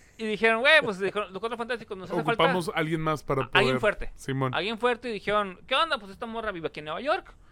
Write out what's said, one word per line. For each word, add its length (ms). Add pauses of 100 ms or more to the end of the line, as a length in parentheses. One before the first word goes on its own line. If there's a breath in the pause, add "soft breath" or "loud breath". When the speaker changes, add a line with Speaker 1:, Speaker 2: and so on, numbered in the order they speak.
(180)
Speaker 1:
y 80
dijeron, 340
"Güey, 220
pues", 160
dijeron, 340
"Los 80
Cuatro 180
Fantásticos, 380
nos 140
hace 120
falta 200
Speaker 2:
Ocupamos 280
a 20
alguien 280
más 220
para 200
Speaker 1:
a-, 100
alguien 260
Speaker 2:
poder 20
Speaker 1:
fuerte, 360
Speaker 2:
Simón. 380
Speaker 1:
alguien 240
fuerte", 320
y 20
dijeron, 540
"¿Qué 100
onda? 220
Pues 120
esta 160
morra 260
vive 160
aquí 120
en 60
Nueva 140
York, 320 (200 soft breath)